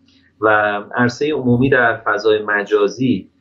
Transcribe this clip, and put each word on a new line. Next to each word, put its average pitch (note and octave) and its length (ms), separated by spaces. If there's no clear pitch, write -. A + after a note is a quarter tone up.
و G#2 400
عرصهٔ B2 360
عمومی B2+ 380
در A#2 260
فضای G#2+ 460
مجازی G#2 880